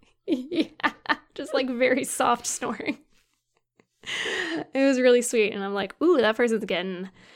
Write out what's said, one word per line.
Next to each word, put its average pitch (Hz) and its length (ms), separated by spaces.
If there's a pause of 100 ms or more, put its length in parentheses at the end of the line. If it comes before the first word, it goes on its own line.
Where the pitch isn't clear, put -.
(280)
<laughs> 254 220
Yeah, - 680 (180)
just, 277 200
like, 269 160
very 254 340
soft 240 420
snoring. - 520 (1800)
It 269 120
was 262 140
really 247 220
sweet, 226 300
and 202 120
I'm 202 100
like, 196 280
"Ooh, 330 160
that 220 180
person's 226 280
getting 185 460 (260)